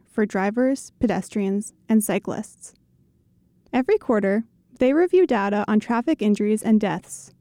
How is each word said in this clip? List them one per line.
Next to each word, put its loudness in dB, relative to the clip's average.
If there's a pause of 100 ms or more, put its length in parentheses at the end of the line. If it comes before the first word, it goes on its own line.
(100)
for -2
drivers, -2
pedestrians, -4 (120)
and 4
cyclists. -8 (1000)
Every 2
quarter, 0 (340)
they 2
review 4
data 0
on 2
traffic -2
injuries 0
and 0
deaths, -6